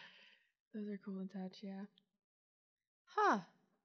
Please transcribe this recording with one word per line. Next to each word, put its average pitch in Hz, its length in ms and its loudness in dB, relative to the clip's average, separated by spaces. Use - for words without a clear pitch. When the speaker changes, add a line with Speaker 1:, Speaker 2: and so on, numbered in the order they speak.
Speaker 1:
Those 208 160 -4
are 202 140 -2
cool 190 180 -4
to 190 60 -2
touch, 185 340 -6
yeah. 196 240 -6
Speaker 2:
Huh. 359 240 8